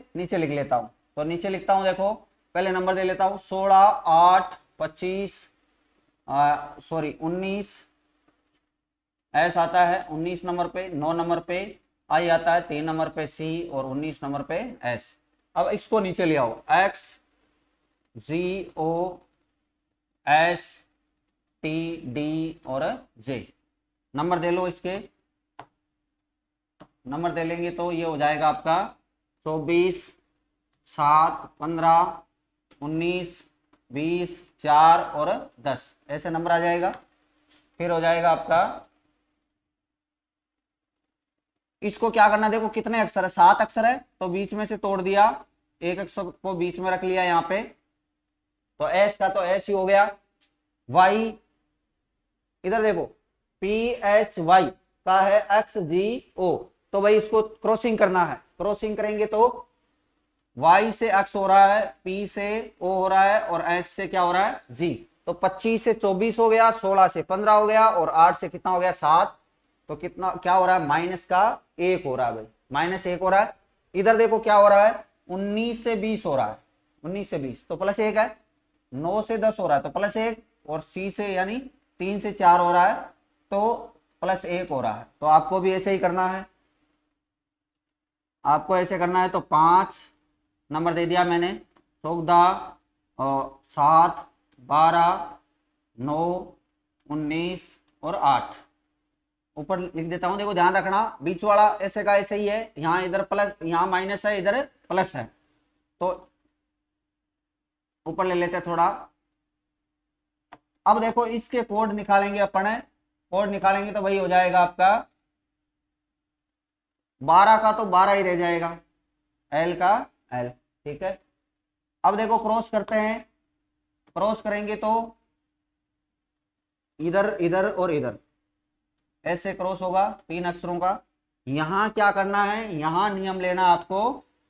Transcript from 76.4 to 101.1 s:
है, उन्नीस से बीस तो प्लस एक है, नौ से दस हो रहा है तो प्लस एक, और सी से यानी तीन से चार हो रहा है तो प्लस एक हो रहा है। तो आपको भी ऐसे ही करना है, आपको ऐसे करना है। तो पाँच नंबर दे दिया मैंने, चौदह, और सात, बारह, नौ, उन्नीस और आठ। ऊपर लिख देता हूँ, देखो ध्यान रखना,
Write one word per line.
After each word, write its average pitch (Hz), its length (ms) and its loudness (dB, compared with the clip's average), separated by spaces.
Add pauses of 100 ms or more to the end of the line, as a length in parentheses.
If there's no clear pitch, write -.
है, 110 120 -10 (460)
उन्नीस 190 260 -10
से 180 100 -6
बीस 127 280 -10
तो 170 80 -8
प्लस 196 260 -2
एक 214 160 0
है, 233 180 0 (560)
नौ 170 320 -4
से 226 160 -4
दस 214 200 0
हो 180 80 -4
रहा 147 100 2
है 139 60 -2
तो 151 80 -8
प्लस 208 260 -4
एक, 220 260 -4 (220)
और 156 160 -8
सी 190 300 -10
से 208 160 -8
यानी 196 340 -4 (380)
तीन 196 200 -4
से 208 140 -6
चार 175 260 6
हो 175 120 2
रहा 175 140 6
है 214 160 0 (500)
तो 214 220 0 (480)
प्लस 185 240 -2
एक 175 240 -4
हो 139 120 -4
रहा 113 120 -2
है। 113 120 -12 (160)
तो 147 60 -6
आपको 160 320 4
भी 185 140 0
ऐसे 190 180 -2
ही 190 80 0
करना 185 280 0
है, 190 180 -8 (2000)
आपको 151 340 0
ऐसे 180 220 -2
करना 180 220 0
है। 180 80 0
तो 175 120 -4
पाँच 170 540 2 (760)
नंबर 160 220 -2
दे 170 120 -2
दिया 175 180 2
मैंने, 175 300 0 (500)
चौदह, 175 720 2 (460)
और 135 460 -4
सात, 160 600 4 (320)
बारह, 165 800 2 (600)
नौ, 160 580 -6 (520)
उन्नीस 156 600 -6 (360)
और - 120 -6
आठ। 135 400 0 (1040)
ऊपर 180 220 -6
लिख 165 260 -8
देता 175 220 -6
हूँ, 196 100 -4
देखो 208 160 -4
ध्यान 180 220 2
रखना, 196 480 0